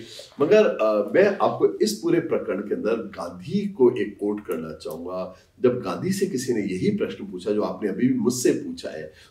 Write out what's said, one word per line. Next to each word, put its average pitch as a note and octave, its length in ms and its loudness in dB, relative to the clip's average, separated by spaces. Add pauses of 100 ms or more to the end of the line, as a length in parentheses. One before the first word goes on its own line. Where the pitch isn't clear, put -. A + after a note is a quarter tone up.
(420)
मगर, G3+ 240 8
अ, G#2+ 500 2
मैं G3 220 6
आपको - 420 2
इस G#3+ 140 2
पूरे E3+ 260 2
प्रकरण G#2+ 420 -2
के - 140 -2
अंदर A2+ 200 0
गांधी A2 720 -4
को B2 300 6
एक G#2 220 -4
कोट G#2 260 -2
करना D#2+ 280 -6
चाहूंगा। F2+ 640 -8 (280)
जब B2 180 2
गांधी G2 300 -4
से - 140 0
किसी B2+ 280 -4
ने G#2+ 80 0
यही F#2 360 0
प्रश्न G2+ 340 -6
पूछा F#2+ 200 -6
जो G#2 100 0
आपने F#2 280 -4
अभी F#2 180 0
भी B2+ 120 2
मुझसे B2 320 2
पूछा - 380 -4
है, - 240 -10 (180)